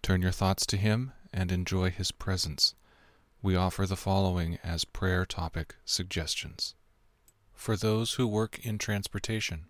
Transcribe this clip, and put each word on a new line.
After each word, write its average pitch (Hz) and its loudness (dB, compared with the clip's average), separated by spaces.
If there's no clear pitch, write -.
Turn 92 4
your 92 2
thoughts 95 0
to 104 0
Him 110 2
and 92 0
enjoy 92 2
His 90 -2
presence. - -2
We 95 4
offer 92 2
the 95 0
following 90 2
as 85 -2
prayer 92 0
topic - -6
suggestions. - -4
For - -2
those 110 2
who 123 2
work 107 0
in 110 -4
transportation. 101 -4